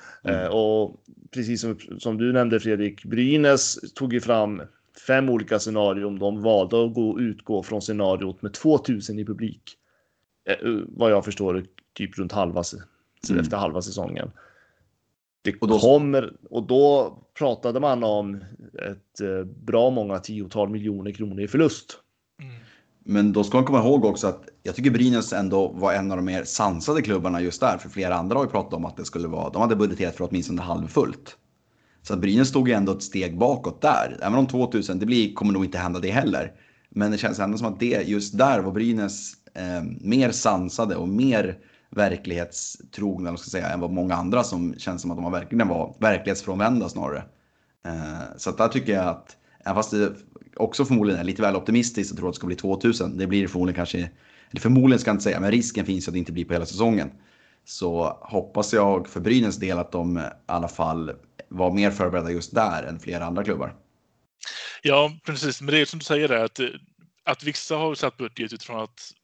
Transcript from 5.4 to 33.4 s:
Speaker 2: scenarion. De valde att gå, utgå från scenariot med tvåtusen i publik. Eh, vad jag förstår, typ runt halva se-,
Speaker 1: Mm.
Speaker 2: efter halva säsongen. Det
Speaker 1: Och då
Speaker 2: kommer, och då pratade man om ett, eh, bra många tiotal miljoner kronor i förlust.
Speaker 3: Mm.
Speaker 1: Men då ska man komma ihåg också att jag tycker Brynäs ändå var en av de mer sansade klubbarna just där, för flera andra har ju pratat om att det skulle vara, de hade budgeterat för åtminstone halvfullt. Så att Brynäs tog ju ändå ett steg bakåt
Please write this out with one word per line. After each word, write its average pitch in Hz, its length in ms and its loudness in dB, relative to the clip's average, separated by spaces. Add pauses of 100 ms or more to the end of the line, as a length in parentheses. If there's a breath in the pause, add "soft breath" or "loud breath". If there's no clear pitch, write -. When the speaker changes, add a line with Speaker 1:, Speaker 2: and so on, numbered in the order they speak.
Speaker 2:
scenarion. 101 600 0
De 101 220 -2
valde 110 440 4
att 113 80 -4
gå, 110 260 0
utgå 107 440 -4
från 107 180 -6
scenariot 95 600 -2
med 101 120 -8
tvåtusen 113 640 0
i 104 60 -6
publik. 107 360 -8 (880)
Eh, 98 60 0 (320)
vad 113 240 2
jag 98 140 4
förstår, 95 380 -2 (300)
typ 101 240 -8
runt 92 140 -4
halva 87 320 0
se-, - 140 -10 (520)
Speaker 1:
Mm. 85 120 2
Speaker 2:
efter 90 160 -2
halva 87 240 -2
säsongen. 92 500 -8 (1080 soft breath)
Det 101 200 -4
Speaker 1:
Och 110 60 0
då 107 120 6
Speaker 2:
kommer, 139 540 6 (160)
och 113 180 -6
då 135 500 4 (200)
pratade 123 420 -2
man 131 240 0
om 104 320 0 (540)
ett, 101 320 -14
eh, 95 220 -4 (220)
bra 117 240 4
många 104 300 -2
tiotal 101 500 -4
miljoner 104 420 -6
kronor 101 300 -8
i 104 60 -4
förlust. - 500 0 (440)
Speaker 3:
Mm. 127 140 -18 (480 loud breath)
Speaker 1:
Men 104 300 2
då 104 100 4
ska 101 140 2
man 131 80 6
komma 139 140 4
ihåg 120 260 6
också 101 220 0
att - 180 -4 (180)
jag 92 120 -6
tycker 127 160 4
Brynäs 117 420 4
ändå 98 340 2
var 90 260 0
en 98 180 -2
av 92 60 -2
de 90 80 -2
mer 92 180 -2
sansade 104 580 0
klubbarna 90 400 0
just 87 200 -4
där, 107 160 2
för - 120 -14
flera 92 260 -2
andra 92 220 0
har 139 80 2
ju 107 60 -4
pratat 95 220 -2
om 82 120 -4
att 78 120 -10
det 90 80 -10
skulle 85 220 -6
vara, 80 220 -6
de 95 120 -2
hade 113 140 4
budgeterat 95 400 0
för 87 140 -4
åtminstone 87 320 -4
halvfullt. 85 760 -2 (640)
Så - 120 -8
att 92 60 -2
Brynäs 107 320 4
tog 131 180 2
ju 120 40 4
ändå 101 180 2
ett - 120 -6
steg 90 340 -4
bakåt 123 440 0